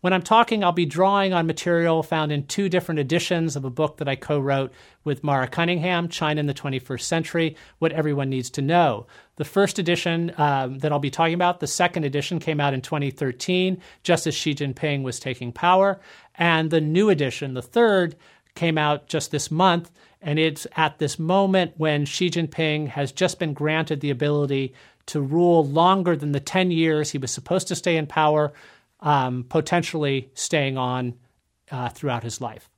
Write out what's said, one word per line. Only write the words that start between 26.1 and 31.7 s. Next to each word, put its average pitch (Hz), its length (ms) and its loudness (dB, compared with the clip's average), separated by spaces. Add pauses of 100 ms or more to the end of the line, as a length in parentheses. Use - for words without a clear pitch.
than 147 160 -4
the 143 80 0
ten 185 320 0
years 160 400 0
he 147 60 -6
was 135 140 -6
supposed 180 360 -2
to 170 80 -4
stay 165 220 0
in 156 100 -2
power, 151 460 2 (480)
um, 127 460 0
potentially 151 840 -2
staying 135 440 -2
on, 123 360 -2 (580)